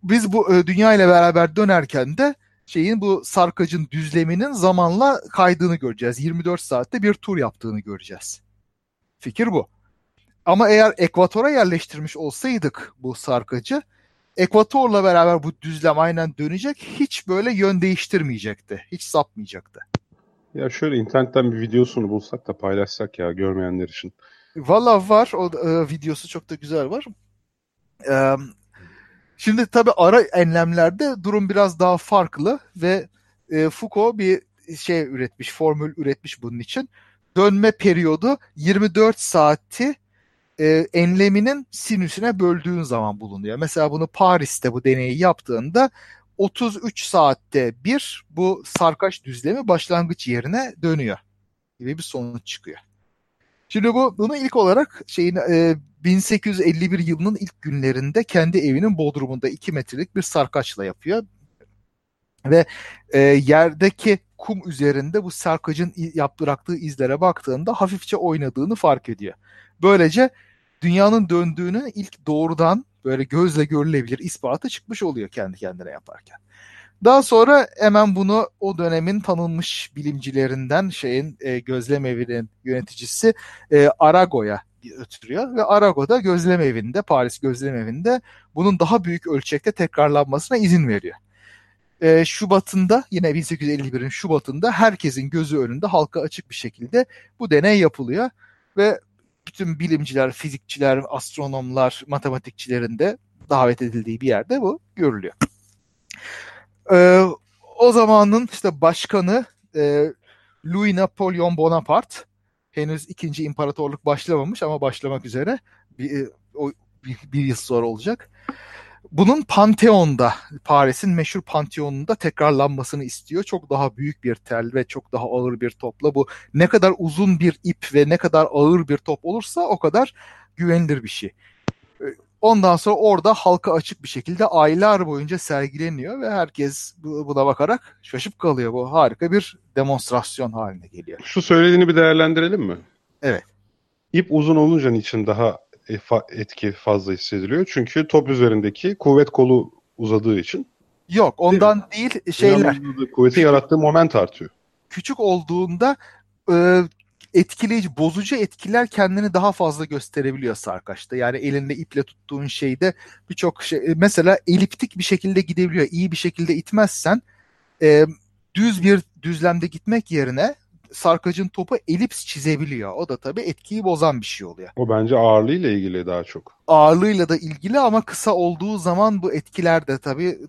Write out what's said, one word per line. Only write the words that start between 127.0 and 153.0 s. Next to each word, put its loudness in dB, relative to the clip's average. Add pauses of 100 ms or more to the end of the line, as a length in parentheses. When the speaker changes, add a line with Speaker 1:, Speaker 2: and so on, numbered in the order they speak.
Speaker 1:
bir 0
ip -6
ve 6
ne 2
kadar 2
ağır 2
bir 0
top -8
olursa -6
o -2
kadar 0 (420)
güvenilir 0
bir -14
şey. -12 (1080)
Ondan 6
sonra 0
orada 4
halka 2
açık -4
bir -16
şekilde -4
aylar 4
boyunca -6
sergileniyor -6
ve -6
herkes -6
bu, -10
buna 2
bakarak 0
şaşıp -10
kalıyor. 0
Bu -6
harika 2
bir -2 (180)
demonstrasyon -4
haline -10
geliyor. -18
Speaker 2:
Şu -4
söylediğini 6
bir 2
değerlendirelim 4
mi? -6 (460)
Speaker 1:
Evet. -2 (680)
Speaker 2:
İp 2
uzun 4
olunca 4
niçin -2
daha 0 (300)
efa-, -4
etki -6
fazla -2
hissediliyor? -4
Çünkü -2
top 2
üzerindeki 0
kuvvet 4
kolu 2 (240)
uzadığı 0
için. -8 (420)
Speaker 1:
Yok, 2
ondan 4
Speaker 2:
Değil -6
mi? -2
Speaker 1:
değil, -8
şeyler. 4
Speaker 2:
Dünyanın -10
uzadığı -6